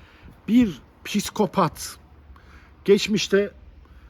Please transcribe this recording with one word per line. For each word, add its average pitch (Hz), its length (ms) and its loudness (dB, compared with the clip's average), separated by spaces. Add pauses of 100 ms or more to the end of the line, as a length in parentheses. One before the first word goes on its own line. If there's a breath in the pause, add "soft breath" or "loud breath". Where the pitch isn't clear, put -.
(480 loud breath)
Bir 220 340 2 (240)
psikopat - 920 -4 (880 soft breath)
geçmişte 202 680 0 (580 soft breath)